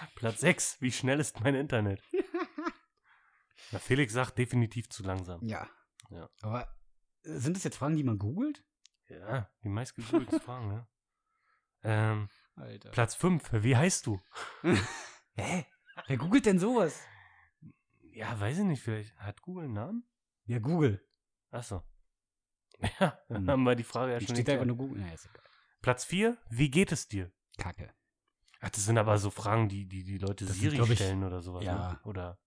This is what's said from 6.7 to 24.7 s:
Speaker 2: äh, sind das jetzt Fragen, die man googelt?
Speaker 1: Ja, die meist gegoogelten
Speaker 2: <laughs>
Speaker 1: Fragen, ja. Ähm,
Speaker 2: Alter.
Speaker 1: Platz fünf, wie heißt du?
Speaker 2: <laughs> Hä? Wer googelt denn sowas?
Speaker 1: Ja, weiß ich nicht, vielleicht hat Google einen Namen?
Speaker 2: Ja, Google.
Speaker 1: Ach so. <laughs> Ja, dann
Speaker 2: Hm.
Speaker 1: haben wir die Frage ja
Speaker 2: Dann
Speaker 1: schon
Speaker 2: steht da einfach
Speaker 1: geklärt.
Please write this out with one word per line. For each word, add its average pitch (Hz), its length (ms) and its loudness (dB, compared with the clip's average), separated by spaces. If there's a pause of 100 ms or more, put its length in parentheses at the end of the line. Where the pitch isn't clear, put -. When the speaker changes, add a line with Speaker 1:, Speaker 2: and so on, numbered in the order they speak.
Speaker 2:
äh, 156 140 -12
sind 151 180 -2
das 190 80 -8
jetzt 156 140 -4
Fragen, 156 180 0
die 147 80 0
man 110 140 0
googelt? 190 440 -2 (460)
Speaker 1:
Ja, 107 420 -8 (140)
die 107 40 -4
meist 107 280 -4
gegoogelten 285 440 0
Speaker 2:
<laughs> - 20 -20
Speaker 1:
Fragen, 123 280 -8
ja. 113 160 -6 (960)
Ähm, 107 460 2 (260)
Speaker 2:
Alter. 120 360 -16
Speaker 1:
Platz - 260 2
fünf, 175 360 2
wie 117 240 4
heißt 175 300 4
du? 104 140 0 (580)
Speaker 2:
<laughs> - 560 -6
Hä? 170 320 -2 (400)
Wer 135 100 0
googelt 185 300 4
denn 190 140 8
sowas? 208 400 2 (1120)
Speaker 1:
Ja, 110 260 -6
weiß 117 200 0
ich 208 60 4
nicht, 160 180 2
vielleicht 107 340 -6
hat 104 260 -10
Google 180 220 -10
einen 127 100 -4
Namen? 180 340 -4 (360)
Speaker 2:
Ja, 117 160 -2
Google. 135 440 2 (460)
Speaker 1:
Ach 120 140 -8
so. - 180 -6 (960)
<laughs> - 220 -4
Ja, 170 180 2 (100)
dann 107 140 -2
Speaker 2:
Hm. 90 80 2
Speaker 1:
haben 131 140 4
wir 123 100 6
die 117 100 -2
Frage 127 280 -2
ja 120 60 0
Speaker 2:
Dann 107 80 -4
Speaker 1:
schon 120 100 -2
Speaker 2:
steht 120 120 2
da 143 40 4
einfach 131 140 2
Speaker 1:
geklärt. 120 120 0